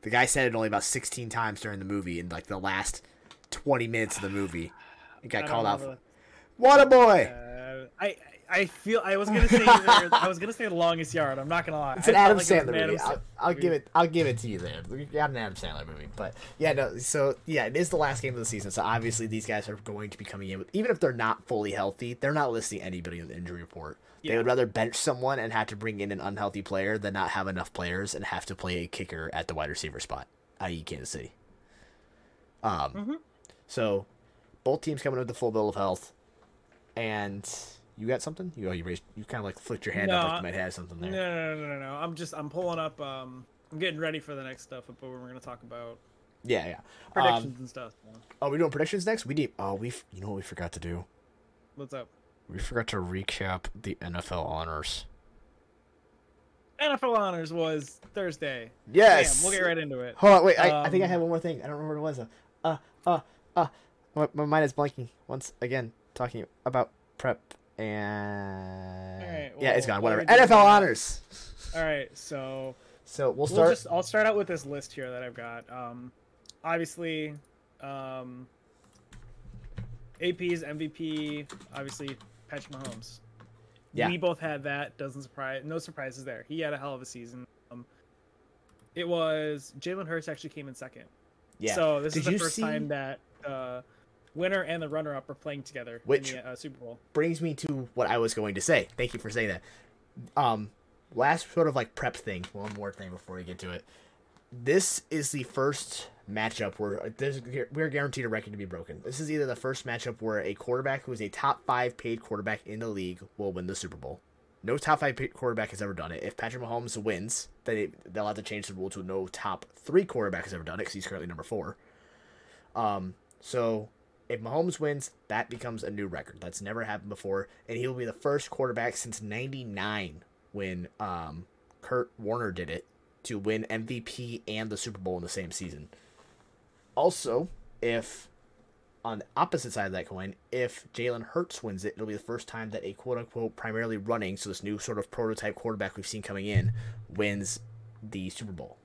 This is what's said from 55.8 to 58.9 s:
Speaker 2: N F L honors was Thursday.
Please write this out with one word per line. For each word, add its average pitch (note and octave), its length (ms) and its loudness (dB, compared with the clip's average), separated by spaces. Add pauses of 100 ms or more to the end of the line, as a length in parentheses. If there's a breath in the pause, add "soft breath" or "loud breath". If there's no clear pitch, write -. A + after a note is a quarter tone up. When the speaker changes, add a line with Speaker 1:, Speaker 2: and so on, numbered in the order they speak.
Speaker 2:
N D4 140 2
F C4+ 100 0
L A#3+ 140 4
honors F3 360 0
was D#3 480 -2 (140)
Thursday. C#3+ 560 -4 (220)